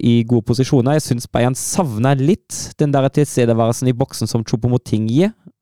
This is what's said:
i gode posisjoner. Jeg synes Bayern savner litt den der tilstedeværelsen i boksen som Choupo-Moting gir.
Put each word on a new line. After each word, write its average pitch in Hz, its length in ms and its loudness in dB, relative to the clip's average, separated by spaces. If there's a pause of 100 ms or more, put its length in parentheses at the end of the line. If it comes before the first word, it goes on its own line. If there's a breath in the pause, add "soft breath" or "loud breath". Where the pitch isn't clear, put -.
i 117 180 4
gode 117 220 0
posisjoner. 131 480 2
Jeg 156 120 0 (120)
synes - 100 -10
Bayern 123 300 0
savner 135 580 -2
litt - 600 -4
den 147 160 0
der 135 160 2
tilstedeværelsen 117 800 0
i 127 40 2
boksen 117 360 -4
som 113 160 -2
Choupo-Moting 110 640 -2
gir. 175 240 2 (280)